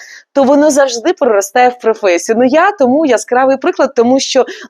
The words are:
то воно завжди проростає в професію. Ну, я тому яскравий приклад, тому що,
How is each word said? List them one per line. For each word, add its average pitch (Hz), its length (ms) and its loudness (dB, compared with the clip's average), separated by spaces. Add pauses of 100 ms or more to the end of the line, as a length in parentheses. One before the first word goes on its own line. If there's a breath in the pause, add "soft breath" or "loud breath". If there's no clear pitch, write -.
(340 loud breath)
то 277 100 2
воно 285 280 2
завжди 262 420 0
проростає 247 560 0
в 247 100 -8
професію. 214 600 -2
Ну, 254 60 -2
я 320 260 2
тому 285 340 0
яскравий 262 520 0
приклад, 294 380 -2
тому 247 240 2
що, - 260 0 (240 loud breath)